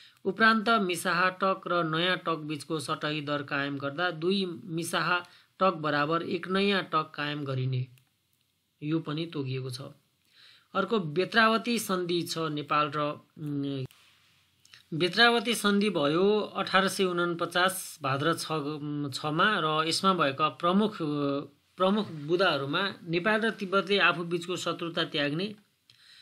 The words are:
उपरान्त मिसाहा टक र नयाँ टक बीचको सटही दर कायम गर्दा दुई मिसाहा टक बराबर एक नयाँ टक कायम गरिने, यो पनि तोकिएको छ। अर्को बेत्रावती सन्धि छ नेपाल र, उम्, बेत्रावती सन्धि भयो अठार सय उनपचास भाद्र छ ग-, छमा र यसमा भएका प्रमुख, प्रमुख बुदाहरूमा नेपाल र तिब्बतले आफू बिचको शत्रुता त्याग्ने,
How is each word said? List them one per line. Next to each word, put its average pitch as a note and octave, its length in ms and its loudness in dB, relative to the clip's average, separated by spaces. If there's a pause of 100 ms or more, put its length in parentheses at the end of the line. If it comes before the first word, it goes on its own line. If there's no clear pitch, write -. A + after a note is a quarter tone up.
(260)
उपरान्त A3 440 4
मिसाहा F#3 600 2
टक F#3+ 380 0
र F3 160 2
नयाँ E3 340 0
टक E3+ 180 -2
बीचको D3+ 440 -6
सटही D3+ 420 -4
दर C#3+ 220 -4
कायम C#3+ 340 -4
गर्दा C#3+ 340 -2
दुई F3+ 340 0 (200)
मिसाहा E3+ 540 0 (400)
टक F#3+ 140 4
बराबर D3+ 500 0
एक E3+ 240 -4
नयाँ F#3+ 360 2
टक D#3 320 -2
कायम D3 280 -4
गरिने, C3 440 -2 (960)
यो D#3 160 -2
पनि D#3 260 -6
तोकिएको C3 440 -6
छ। B2 120 -10 (920)
अर्को F#3+ 260 2
बेत्रावती A3 800 2
सन्धि F3+ 420 -2
छ D#3+ 160 -6
नेपाल D3+ 580 0
र, D3+ 40 0 (380)
उम्, C#3 540 -6 (1040)
बेत्रावती G#3+ 600 2
सन्धि G3+ 340 2
भयो F3 500 2
अठार F#3+ 480 0
सय F#3+ 160 0
उनपचास F3 960 -2
भाद्र C#3 320 0
छ - 180 -6
ग-, D3 640 -4
छमा F3 460 2
र D#3 280 0
यसमा F#3+ 260 2
भएका D#3 360 2
प्रमुख, F#3+ 480 2 (800)
प्रमुख F#3+ 340 2
बुदाहरूमा E3 840 0 (100)
नेपाल F3 380 0
र A3+ 80 0
तिब्बतले G3 480 0
आफू E3+ 260 4
बिचको F3 320 -4
शत्रुता E3 480 -4
त्याग्ने, D#3+ 520 -2 (680)